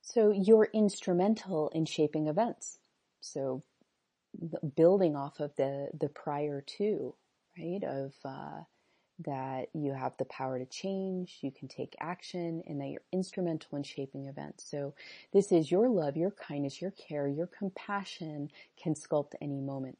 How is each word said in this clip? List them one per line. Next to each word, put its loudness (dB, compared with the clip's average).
So 6
you're 8
instrumental 2
in 0
shaping 0
events. -2
So -4
b-, -8
building 6
off -6
of -4
the, 0
the 0
prior -4
two, -2
right, -6
of, -6
uh, -10
that -4
you -2
have -2
the -2
power -4
to -4
change, -6
you -6
can -14
take -10
action, -6
and -6
that -4
you're -8
instrumental -2
in -4
shaping -8
events. -12
So -6
this 6
is 6
your 6
love, 2
your 2
kindness, -6
your -4
care, -4
your -2
compassion -6
can 0
sculpt 0
any -4
moment. -6